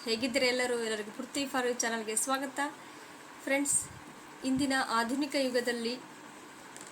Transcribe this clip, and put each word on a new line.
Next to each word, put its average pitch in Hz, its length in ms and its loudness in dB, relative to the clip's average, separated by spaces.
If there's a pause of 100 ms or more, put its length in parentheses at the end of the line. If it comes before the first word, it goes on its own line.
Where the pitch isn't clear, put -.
ಹೇಗಿದ್ದೀರಾ 240 420 2
ಎಲ್ಲರೂ? 247 340 2
ಎಲ್ಲರಿಗೂ 214 320 -2
ಪೃಥ್ವಿ 277 340 -4
ಫಾರ್ 254 220 0
ಯು 247 60 2
ಚಾನಲ್‌ಗೆ 226 420 0
ಸ್ವಾಗತ. 269 440 0 (840)
ಫ್ರೆಂಡ್ಸ್, 277 460 2 (560)
ಇಂದಿನ 262 280 4 (160)
ಆಧುನಿಕ 254 460 2
ಯುಗದಲ್ಲಿ 240 640 2 (920)